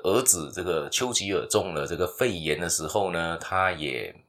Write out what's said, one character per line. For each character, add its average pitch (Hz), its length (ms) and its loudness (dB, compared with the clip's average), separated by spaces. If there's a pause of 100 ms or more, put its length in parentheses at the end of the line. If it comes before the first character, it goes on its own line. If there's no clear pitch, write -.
儿 98 200 6
子 78 300 2
这 87 120 -6
个 80 260 0
丘 123 220 0
吉 98 200 0
尔 - 140 0
中 95 260 2
了 73 140 -2
这 82 100 -4
个 90 80 0
肺 120 280 0
炎 78 280 -2
的 85 80 -2
时 80 160 0
候 92 280 0
呢， 85 280 -2
他 92 300 2
也 67 420 -4 (160)